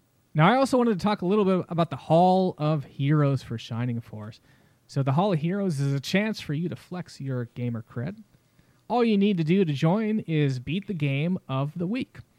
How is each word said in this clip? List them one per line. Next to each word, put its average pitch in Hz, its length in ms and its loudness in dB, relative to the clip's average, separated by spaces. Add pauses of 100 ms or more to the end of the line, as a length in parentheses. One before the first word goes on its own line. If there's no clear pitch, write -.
(340)
Now, 160 180 6
I 247 40 4
also 269 220 2
wanted 233 200 2
to - 60 -12
talk 208 180 0
a 185 40 -2
little 202 180 4
bit 185 240 2
about 165 220 -2
the 135 60 -10
Hall 185 640 4
of 151 260 0
Heroes 139 580 0
for 120 140 -10
Shining 117 440 -6
Force. 107 400 -16 (480)
So 139 140 -2
the 135 100 0
Hall 190 200 2
of 165 60 2
Heroes 170 420 -2
is 139 120 0
a 139 80 -2
chance 208 400 -2
for - 140 -6
you 165 140 -4
to 123 80 -10
flex - 440 -14
your 131 340 -6
gamer 120 340 -6
cred. 147 280 -8 (720)
All 240 160 2
you 226 120 4
need 196 220 4
to 165 60 0
do 185 200 4
to 160 80 0
join 208 480 0
is 147 380 0
beat 143 280 -6
the 208 80 -8
game 147 440 -2 (100)
of 135 280 -4
the 175 100 -4
week. 233 320 -8 (200)